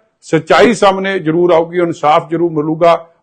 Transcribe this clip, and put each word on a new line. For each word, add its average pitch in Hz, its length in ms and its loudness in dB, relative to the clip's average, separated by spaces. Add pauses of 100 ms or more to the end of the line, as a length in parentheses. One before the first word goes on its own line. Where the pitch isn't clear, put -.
(200)
ਸੱਚਾਈ 170 540 2
ਸਾਹਮਣੇ 190 440 0
ਜ਼ਰੂਰ 170 340 0
ਆਊਗੀ, 165 260 0
ਇਨਸਾਫ 156 520 -2
ਜ਼ਰੂਰ 165 220 -2
ਮਿਲੂਗਾ। 160 420 0 (280)